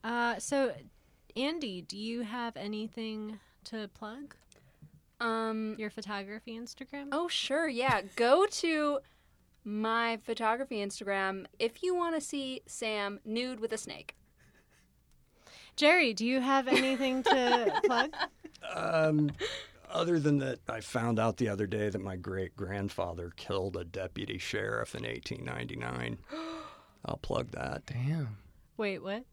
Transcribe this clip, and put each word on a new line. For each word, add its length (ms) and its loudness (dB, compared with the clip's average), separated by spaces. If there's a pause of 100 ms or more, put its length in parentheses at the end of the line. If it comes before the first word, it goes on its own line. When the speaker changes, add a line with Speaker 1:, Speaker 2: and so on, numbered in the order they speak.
Speaker 1:
Uh, 380 0
so, 340 2 (600)
Andy, 460 -2
do 140 -12
you 260 -2
have 340 -4
anything 800 -6 (260)
to 300 -8
plug? 400 -12 (880)
Speaker 2:
Um, 560 0
Speaker 1:
Your 120 -4
photography 680 -8
Instagram? 540 -10
Speaker 2:
Oh, 160 0
sure, 400 0
yeah. 320 2 (160)
Go 300 8
to 540 0 (640)
my 520 0
photography 640 0
Instagram 680 -2 (140)
if 240 0
you 120 2
wanna 280 2
see 440 -6
Sam 560 -4
nude 380 -4
with 140 -2
a 20 -4
snake. 400 -12 (1600)
Speaker 1:
Jerry, 380 8
do 100 -2
you 160 4
have 280 4
anything 560 4
to 560 4
Speaker 2:
<laughs> 40 2
Speaker 1:
plug? 300 4 (600)
Speaker 3:
Um, 560 4 (600)
other 280 4
than 200 4
that, 300 -2
I 120 -6
found 380 2
out 180 4
the 120 2
other 180 0
day 240 0
that 100 -4
my 160 -6
great-grandfather 1200 -4
killed 400 -2
a 80 -6
deputy 540 -6
sheriff 560 -2
in 100 -6
eighteen 400 -8
ninety-nine. 760 -6 (120)
<gasps> 760 -12
I'll 140 -6
plug 340 -4
that. 340 -8
Speaker 4:
Damn. 520 -4 (400)
Speaker 1:
Wait, 240 -4
what? 300 -6